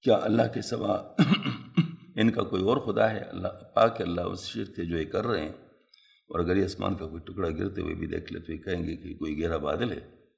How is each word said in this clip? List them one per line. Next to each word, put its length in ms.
کیا 140
اللہ 260
کے 80
سوا 520
<clears throat> 580
ان 160
کا 120
کوئی 200
اور 140
خدا 340
ہے؟ 80
اللہ 280
پاک 540
ہے، 40
اللہ 160
اس 240
شرک 300
سے 100
جو 120
یہ 80
کر 220
رہے 140
ہیں۔ 120
اور 100
اگر 160
یہ 80
آسمان 320
کا 120
کوئی 260
ٹکڑا 160
گرتے 320
ہوئے 140
بھی 120
دیکھ 260
لے 60
تو 120
یہ 60
کہیں 260
گے 140
کہ 200
کوئی 260
گہرا 140
بادل 340
ہے۔ 260